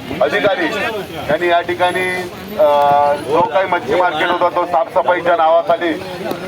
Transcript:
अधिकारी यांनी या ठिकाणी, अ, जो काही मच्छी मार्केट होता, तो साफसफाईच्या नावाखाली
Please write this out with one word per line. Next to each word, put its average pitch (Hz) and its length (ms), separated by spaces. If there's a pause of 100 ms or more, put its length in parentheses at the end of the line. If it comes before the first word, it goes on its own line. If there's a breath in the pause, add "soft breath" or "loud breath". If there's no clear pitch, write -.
(220)
अधिकारी 190 440
यांनी 165 840
या 175 140
ठिकाणी, 180 600 (380)
अ, 143 540
जो 147 280
काही 190 260
मच्छी 175 280
मार्केट 175 340
होता, 175 200
तो 175 160
साफसफाईच्या 170 680
नावाखाली 165 680 (440)